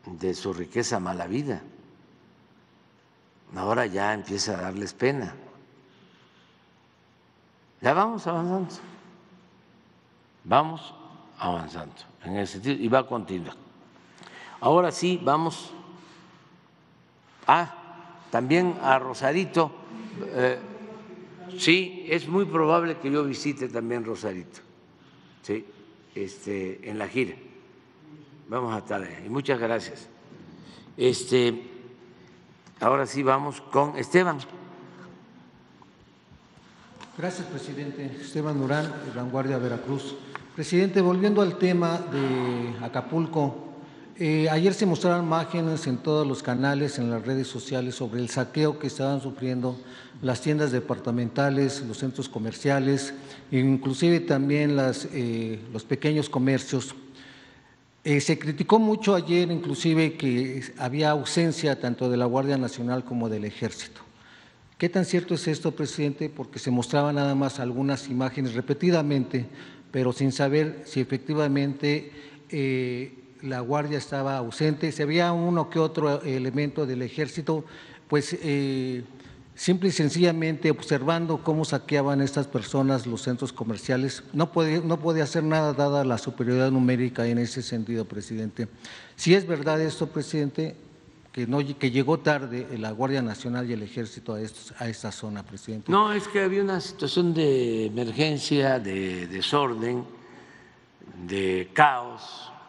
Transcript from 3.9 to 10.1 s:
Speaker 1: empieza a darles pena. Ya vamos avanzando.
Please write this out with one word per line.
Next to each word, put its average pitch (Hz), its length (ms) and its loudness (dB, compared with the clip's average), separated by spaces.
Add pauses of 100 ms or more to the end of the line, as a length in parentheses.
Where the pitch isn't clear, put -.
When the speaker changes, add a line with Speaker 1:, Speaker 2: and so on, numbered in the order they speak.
Speaker 1:
empieza 98 440 -4
a 87 40 -6
darles 95 300 -6
pena. 127 420 -2 (2500)
Ya 123 120 4
vamos 202 340 2
avanzando. 170 480 -2 (1700)